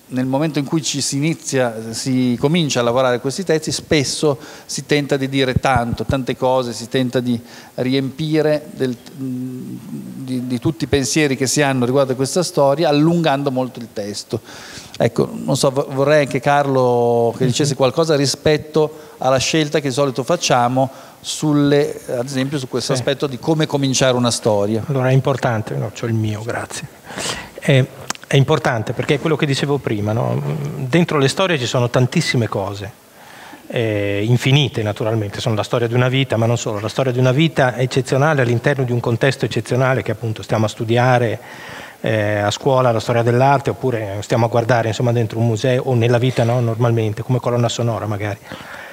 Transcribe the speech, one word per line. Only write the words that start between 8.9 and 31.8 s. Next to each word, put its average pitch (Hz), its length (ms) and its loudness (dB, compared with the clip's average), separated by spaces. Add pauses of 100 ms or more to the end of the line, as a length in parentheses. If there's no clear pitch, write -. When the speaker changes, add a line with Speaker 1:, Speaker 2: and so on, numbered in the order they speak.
Speaker 1:
di, 127 1300 -8
di 123 120 -4
tutti 151 260 -2
i - 20 -4
pensieri 139 500 2
che 131 100 0
si 147 140 0
hanno 131 240 2
riguardo 131 280 2
a 120 40 0
questa 135 260 0
storia, 151 460 2
allungando 147 600 2
molto 127 280 -4
il 117 140 -12
testo. 104 480 -8 (560)
Ecco, - 340 0
non 135 280 -2
so, 143 120 2
vo-, 135 200 -2
vorrei 143 320 2
anche 127 180 -2
Carlo 123 960 2
che 127 80 -2
dicesse 127 300 0
qualcosa 151 420 2
rispetto 151 880 0 (120)
alla 131 180 2
scelta 151 440 0
che 143 80 -2
di 123 60 -2
solito 139 300 0
facciamo 131 640 2 (300)
sulle, 147 840 2
ad 123 180 -4
esempio 139 340 -4
su 127 80 -6
questo 131 280 -2
Speaker 2:
Sì. 127 60 0
Speaker 1:
aspetto 139 260 -2
di 131 120 -6
come 156 280 0
cominciare 135 500 2
una 123 140 2
storia. 107 560 0
Speaker 2:
Allora 131 240 0
è - 20 6
importante, 127 640 0
no, 120 160 -4
c'ho - 160 -8
il 113 80 -2
mio, 107 280 -2
grazie. - 460 -8 (640)
È, 135 300 4 (420)
è - 100 0
importante 135 560 2
perché 139 220 0
è 135 60 0
quello 156 160 0
che 156 100 0
dicevo 139 320 0
prima, 107 340 -2
no? 123 280 0 (360)
Dentro 147 420 0
le 135 100 4
storie 180 300 0
ci 120 80 -2
sono 120 240 0